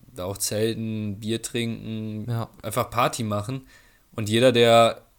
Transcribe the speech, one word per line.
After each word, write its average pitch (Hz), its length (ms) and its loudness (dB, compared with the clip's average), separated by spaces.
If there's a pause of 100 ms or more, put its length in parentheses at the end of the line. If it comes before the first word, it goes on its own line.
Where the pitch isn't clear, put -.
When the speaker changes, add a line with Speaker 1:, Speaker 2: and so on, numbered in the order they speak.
(140)
Speaker 1:
da 90 120 -10
auch 101 120 -6
zelten, 110 840 -4
Bier 113 200 -6
trinken, 110 880 -8
Speaker 2:
Ja. 117 200 -4 (120)
Speaker 1:
einfach 113 280 -6
Party 123 340 -2
machen. 107 380 -4 (520)
Und 107 140 -6
jeder, 117 240 4
der, 117 500 6 (180)